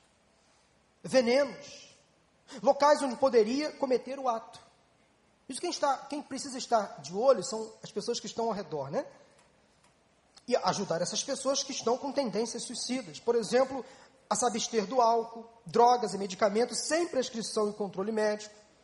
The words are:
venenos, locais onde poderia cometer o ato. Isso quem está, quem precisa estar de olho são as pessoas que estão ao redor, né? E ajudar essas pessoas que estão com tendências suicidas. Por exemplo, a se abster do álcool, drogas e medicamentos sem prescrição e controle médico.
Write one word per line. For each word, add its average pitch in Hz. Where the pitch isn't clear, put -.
venenos, 240
locais 277
onde 254
poderia 262
cometer 254
o 262
ato. -
Isso 254
quem 349
está, 277
quem 294
precisa 262
estar 214
de 151
olho 226
são 220
as 170
pessoas 233
que -
estão 226
ao 226
redor, 156
né? 262
E 240
ajudar 175
essas 208
pessoas 269
que -
estão 233
com 277
tendências 233
suicidas. 233
Por 233
exemplo, 247
a 214
se 208
abster 220
do 254
álcool, 226
drogas 233
e 190
medicamentos 214
sem 330
prescrição 226
e -
controle 196
médico. 214